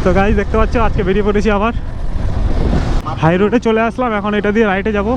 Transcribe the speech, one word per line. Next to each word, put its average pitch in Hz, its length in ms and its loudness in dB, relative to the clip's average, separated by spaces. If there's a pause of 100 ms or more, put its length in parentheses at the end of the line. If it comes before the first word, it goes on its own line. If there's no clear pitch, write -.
তো 190 140 2
গাইস, 202 240 2
দেখতে - 180 -2
পাচ্ছ 220 140 2 (140)
আজকে 208 200 0
বেরিয়ে 196 200 0
পড়েছি 208 300 2
আবার। 226 160 0 (1500)
হাই 165 200 2
রোডে 208 260 2
চলে 220 220 0
আসলাম, 240 200 -4 (100)
এখন 208 200 -4
এটা 202 160 -2
দিয়ে 226 160 2
রাইটে 202 260 -2
যাব। 202 200 -2